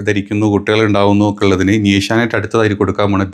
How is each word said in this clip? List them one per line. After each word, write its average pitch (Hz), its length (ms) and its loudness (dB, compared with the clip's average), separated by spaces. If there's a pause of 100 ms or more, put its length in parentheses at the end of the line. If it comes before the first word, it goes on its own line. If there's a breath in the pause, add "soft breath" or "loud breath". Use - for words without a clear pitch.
ധരിക്കുന്നു, 104 480 -2
കുട്ടികൾ 107 320 0
ഉണ്ടാവുന്നു 101 420 2
ഒക്കെ 101 160 -4
ഉള്ളതിന് 95 340 2
ഇനി 101 200 2
ഏഷ്യാനെറ്റ് 113 400 -2
അടുത്തതായിട്ട് 104 420 0
കൊടുക്കാൻ 101 300 0
പോണ 98 240 0